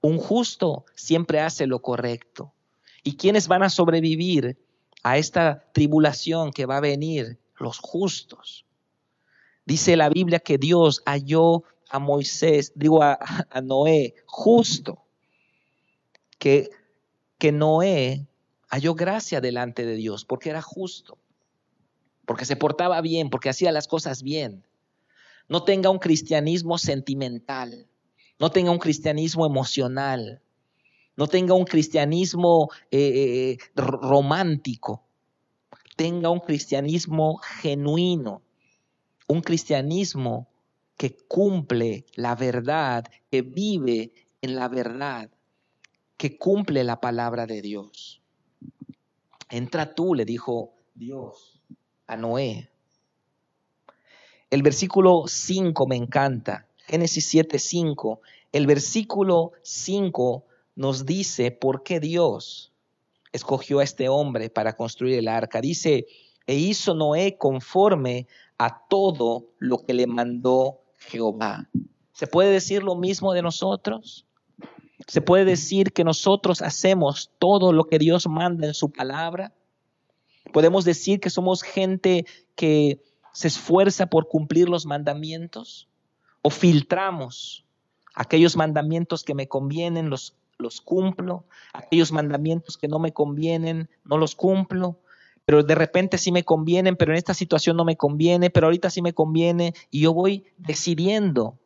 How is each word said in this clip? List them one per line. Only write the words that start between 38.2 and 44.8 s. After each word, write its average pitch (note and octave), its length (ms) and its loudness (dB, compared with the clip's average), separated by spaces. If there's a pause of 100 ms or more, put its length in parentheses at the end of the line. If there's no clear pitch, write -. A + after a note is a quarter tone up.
un D#3+ 120 0
cristianismo C#3+ 1080 -4 (500)
que C3 200 -6
cumple C3 1000 -2
la A#2+ 220 -4
verdad, B2+ 680 -4 (240)
que C3 140 0
vive C3 680 -4 (280)
en C3 140 -8
la B2+ 140 -6
verdad, A#2+ 600 -8 (840)